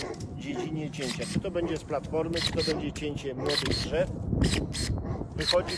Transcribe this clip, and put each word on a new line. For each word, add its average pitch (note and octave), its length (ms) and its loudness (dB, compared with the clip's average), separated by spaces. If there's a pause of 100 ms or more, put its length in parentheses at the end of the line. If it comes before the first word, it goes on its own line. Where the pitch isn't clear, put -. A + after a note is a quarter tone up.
(380)
dziedzinie D3+ 540 -2
cięcia. C#3 320 -2 (100)
Czy - 60 2
to G3 120 -2
będzie E3+ 260 0
z - 60 -6
platformy, D#3+ 580 0
czy - 100 2
to D#3+ 120 2 (100)
będzie D3+ 180 0
cięcie C#3 440 -4
młodych C3+ 340 0
drzew, - 400 2 (1300)
wychodzi F3 420 2